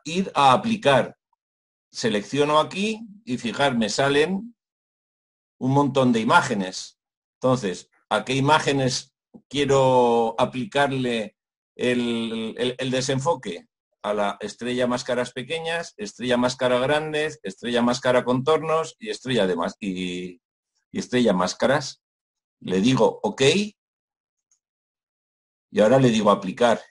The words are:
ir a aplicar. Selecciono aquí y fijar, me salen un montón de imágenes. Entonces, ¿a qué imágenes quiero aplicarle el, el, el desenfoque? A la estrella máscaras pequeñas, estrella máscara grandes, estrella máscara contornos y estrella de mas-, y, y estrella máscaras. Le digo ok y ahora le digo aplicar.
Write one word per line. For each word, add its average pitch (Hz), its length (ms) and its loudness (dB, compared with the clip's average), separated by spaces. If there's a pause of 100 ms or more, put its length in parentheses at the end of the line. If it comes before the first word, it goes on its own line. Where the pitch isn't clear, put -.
ir 175 300 -4
a 139 180 6
aplicar. 113 640 2 (760)
Selecciono 139 680 0
aquí 196 480 -2 (180)
y 123 140 -6
fijar, 123 400 -2
me 107 100 0
salen 156 680 0 (1040)
un 131 120 -2
montón 135 420 4
de 113 60 2
imágenes. 110 800 0 (360)
Entonces, 117 560 -2 (200)
¿a 107 140 0
qué 127 100 -4
imágenes 139 800 0 (340)
quiero 127 880 2
aplicarle 127 1000 -2 (400)
el, 117 840 -4
el, 127 180 -4
el 131 140 -6
desenfoque? 131 800 -4 (340)
A 104 120 -2
la 101 260 -2
estrella 120 480 -4
máscaras 123 420 -4
pequeñas, 165 640 -8
estrella 120 420 -4
máscara 123 420 0
grandes, 151 640 -2
estrella 117 380 -4
máscara 123 420 2
contornos 156 760 0
y - 120 -10
estrella 110 360 -2
de 90 80 0
mas-, 85 240 -4
y, 90 640 -8 (500)
y - 80 -8
estrella 120 340 0
máscaras. 117 720 -2 (560)
Le 92 220 -2
digo 113 420 2
ok 104 200 -2 (2250)
y 104 100 0
ahora 117 180 6
le 131 100 6
digo 107 220 2
aplicar. 101 500 0 (100)